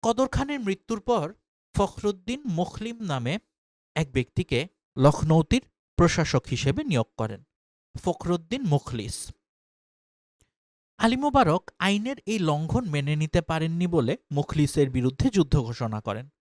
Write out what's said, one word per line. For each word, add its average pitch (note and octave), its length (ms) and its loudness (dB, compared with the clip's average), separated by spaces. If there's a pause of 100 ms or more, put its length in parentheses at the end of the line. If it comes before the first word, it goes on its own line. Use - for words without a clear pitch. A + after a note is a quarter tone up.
কদর A#3 260 2
খানের C#4 320 -2
মৃত্যুর G3+ 400 -4
পর G3+ 340 -2 (420)
ফখরুদ্দিন G#3 680 -2
মুখলিম A3+ 560 -4
নামে D3 380 -4 (560)
এক D3+ 180 -2
ব্যক্তিকে C3 560 -2 (300)
লখনৌতির D#3 640 4 (340)
প্রশাসক E3 500 2
হিসেবে D3 380 -2
নিয়োগ C#3+ 220 0 (100)
করেন, G#2+ 260 -8 (560)
ফখরুদ্দিন F3 640 -4
মুখলিস। B2 680 -4 (1700)
আলী A3+ 180 2
মোবারক B3+ 600 2
আইনের G#3 380 0 (100)
এই A3 120 -2
লঙ্ঘন D#3+ 500 -2
মেনে D3 280 -2
নিতে D#3 240 0
পারেননি E3 460 -2
বলে D#3 300 2 (160)
মুখলিসের C#3+ 580 2
বিরুদ্ধে B2+ 400 0
যুদ্ধ D#3+ 300 4
ঘোষণা A2+ 400 -4
করেন। A2 280 -6 (120)